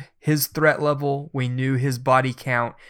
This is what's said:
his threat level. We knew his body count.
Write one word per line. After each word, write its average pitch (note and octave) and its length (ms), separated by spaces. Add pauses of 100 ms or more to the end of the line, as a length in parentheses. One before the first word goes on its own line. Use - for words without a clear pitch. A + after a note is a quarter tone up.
(180)
his D3+ 300
threat D3+ 340
level. C#3+ 500
We B2+ 160
knew C3 280
his B2+ 240
body C3 360
count. A#2+ 380 (160)